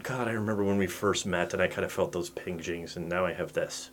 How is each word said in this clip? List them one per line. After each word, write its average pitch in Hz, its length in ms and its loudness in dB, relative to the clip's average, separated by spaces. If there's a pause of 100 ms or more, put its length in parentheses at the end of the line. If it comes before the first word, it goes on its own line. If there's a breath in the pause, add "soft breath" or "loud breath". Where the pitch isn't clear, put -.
God, 131 240 -2
I 113 60 0
remember 107 300 2
when 101 140 4
we 98 80 6
first 92 400 2
met, 87 260 2
and 95 100 0
I 92 60 6
kinda 92 220 0
felt - 220 0
those 85 180 -2
ping - 300 -6
jings, 85 360 -6
and 85 140 -6
now 90 160 2
I 87 80 0
have 80 200 -4
this. - 400 -4